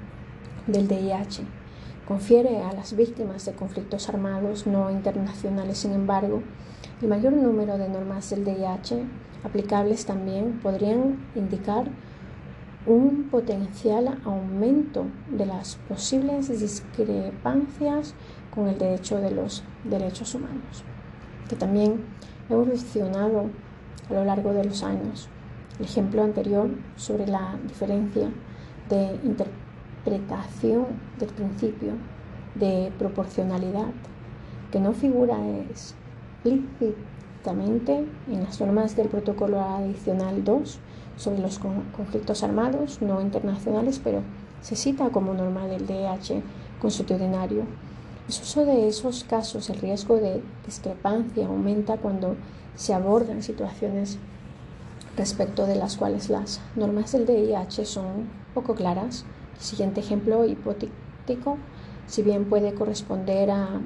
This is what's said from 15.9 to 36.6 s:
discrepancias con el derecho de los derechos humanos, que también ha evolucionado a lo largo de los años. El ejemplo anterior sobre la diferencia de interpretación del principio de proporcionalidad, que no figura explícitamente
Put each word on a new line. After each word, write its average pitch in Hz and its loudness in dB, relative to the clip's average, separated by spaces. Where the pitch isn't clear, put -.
discrepancias 240 0
con 208 2
el 196 2
derecho 185 2
de 196 2
los 196 -2
derechos 202 -2
humanos, - -8
que - -4
también 208 4
ha 240 0
evolucionado 214 2
a - -4
lo 196 4
largo 202 2
de 202 4
los 202 -2
años. 196 -4
El 202 -2
ejemplo 208 2
anterior 208 4
sobre 202 -2
la 190 -2
diferencia 202 0
de 196 2
interpretación 208 0
del 208 -2
principio 208 -2
de 190 2
proporcionalidad, 190 -2
que 196 2
no 196 4
figura 240 4
explícitamente - -2